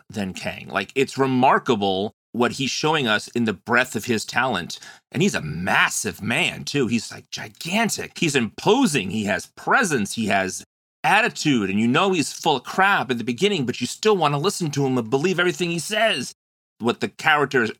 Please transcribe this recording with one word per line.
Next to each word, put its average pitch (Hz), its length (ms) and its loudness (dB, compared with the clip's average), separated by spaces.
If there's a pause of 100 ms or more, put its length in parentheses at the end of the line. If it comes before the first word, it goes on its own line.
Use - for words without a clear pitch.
than 95 240 -6
Kang. - 360 -10
Like, 98 260 -4
it's 131 220 0
remarkable 123 960 2 (180)
what 117 220 0
he's 131 180 -4
showing 156 340 0
us 107 240 2
in 120 140 0
the 110 100 2
breadth 120 440 0
of 107 80 -6
his 113 180 0
talent. 117 560 -2 (320)
And 135 100 -2
he's 190 140 2
a 82 60 -2
massive 92 800 -2
man, 123 420 -4
too. 143 240 0
He's, 110 240 -2
like, - 180 -18
gigantic. - 880 -4
He's 151 180 0
imposing. 143 760 2
He 107 140 -2
has 95 320 -2
presence. 165 560 0
He 113 140 -2
has 190 360 0 (400)
attitude, 156 680 2
and 98 100 0
you 113 80 4
know 170 240 4
he's 170 220 0
full 151 240 2
of 120 60 -6
crap 185 480 2
at 123 60 -2
the 117 60 -6
beginning, 135 420 0
but 120 160 -4
you 123 60 -4
still 214 300 2
wanna 147 200 2
listen 165 340 -2
to 143 140 0
him 131 120 2
and 113 120 -2
believe 156 300 0
everything 175 320 0
he 170 80 -4
says. 208 540 -2 (460)
What 113 200 0
the 117 100 -2
character 143 580 2 (120)